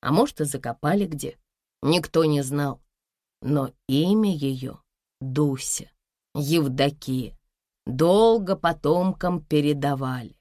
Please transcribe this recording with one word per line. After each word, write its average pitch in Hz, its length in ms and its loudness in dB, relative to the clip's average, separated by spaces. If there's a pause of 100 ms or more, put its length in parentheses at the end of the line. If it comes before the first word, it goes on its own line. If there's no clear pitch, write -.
А 131 120 -2
может, 233 260 2
и 151 60 -2
закопали 156 600 -2
где. 160 320 -10 (440)
Никто 165 420 2
не 151 200 2
знал. 139 380 -4 (600)
Но 135 300 -2 (180)
имя 190 440 2
её — 135 460 -6 (400)
Дуся, 135 720 -2 (420)
Евдокия, 139 1040 0 (480)
долго 190 680 4
потомкам 175 880 0
передавали. 139 960 -2